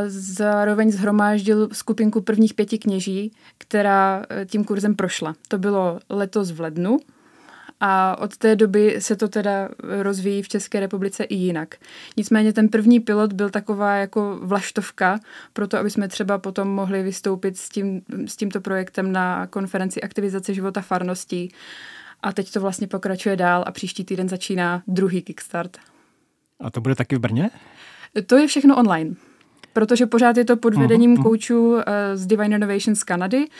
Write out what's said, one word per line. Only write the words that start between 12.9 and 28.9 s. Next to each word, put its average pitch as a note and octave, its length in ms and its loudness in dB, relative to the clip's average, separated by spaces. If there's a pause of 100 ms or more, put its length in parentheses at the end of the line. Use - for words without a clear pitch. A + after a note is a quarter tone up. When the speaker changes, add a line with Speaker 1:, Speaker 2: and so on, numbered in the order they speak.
Speaker 1:
pilot G#3+ 340 0
byl G3+ 160 -2
taková G3+ 460 -2
jako G3+ 460 -4
vlaštovka G3 760 -2 (340)
pro G#3 140 -4
to, G3+ 100 -2
aby G3+ 120 -2
jsme G3+ 180 -2
třeba G3+ 300 -2
potom G3 300 -4
mohli G3 360 -2
vystoupit F#3+ 540 -4
s - 120 -14
tím, G3 320 -4 (240)
s G#3 100 -14
tímto G3+ 260 -6
projektem F#3+ 500 -4
na F#3 360 -2
konferenci F#3+ 540 -6
Aktivizace G3 520 -6
života F#3+ 280 -6
farností. F3+ 680 -6 (720)
A F#3+ 120 -6
teď F#3+ 180 -6
to G#3 100 -4
vlastně F#3+ 260 -4
pokračuje F#3+ 480 -2
dál F3+ 320 2
a - 40 -8
příští - 320 -10
týden F#3 260 -4
začíná F3+ 580 -4
druhý F#3 340 0
kickstart. - 560 -12 (840)
Speaker 2:
A C#3 120 -8
to B2 100 -6
bude C3 140 0
taky C#3 200 -2
v B2+ 40 0
Brně? A#2+ 300 0 (760)
Speaker 1:
To B3 120 6
je D4 100 6
všechno C#4 300 6
online, F3 380 2 (580)